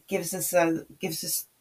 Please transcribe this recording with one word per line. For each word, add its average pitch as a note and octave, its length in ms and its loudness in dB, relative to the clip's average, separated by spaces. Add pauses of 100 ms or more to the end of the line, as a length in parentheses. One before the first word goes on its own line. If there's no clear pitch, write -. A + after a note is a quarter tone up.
gives E3+ 260 -2
us F3+ 220 -2
a, E3 320 4 (120)
gives E3 240 -4
us - 240 -4 (140)